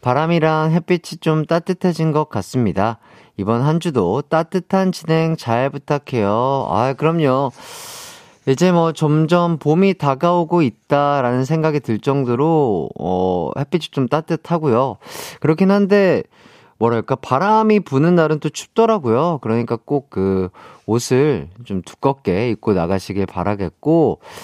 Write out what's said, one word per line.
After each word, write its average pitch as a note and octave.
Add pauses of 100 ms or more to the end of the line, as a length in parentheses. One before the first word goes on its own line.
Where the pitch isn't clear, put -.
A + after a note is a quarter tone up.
바람이랑 D#3
햇빛이 E3+
좀 D#3
따뜻해진 E3+
것 D3+
같습니다. A2 (400)
이번 A2
한 D#3
주도 B2
따뜻한 F3+
진행 D#3+
잘 B2
부탁해요." C3
아, A#2
그럼요. C#3 (960)
이제 F3
뭐 E3
점점 D#3+
봄이 F3+
다가오고 E3+
있다라는 C3+
생각이 D#3
들 A2
정도로, C3+ (100)
어, F2+
햇빛이 D3+
좀 C3
따뜻하고요. D3 (440)
그렇긴 E3
한데, G3 (560)
뭐랄까, A#2
바람이 G#3+
부는 D#3+
날은 D#3
또 D#3
춥더라고요. E3+
그러니까 A#2
꼭 C#3
그 F#2+ (380)
옷을 A#2+ (160)
좀 G2
두껍게 A#2+
입고 A2
나가시길 F#2
바라겠고, G2+ (240)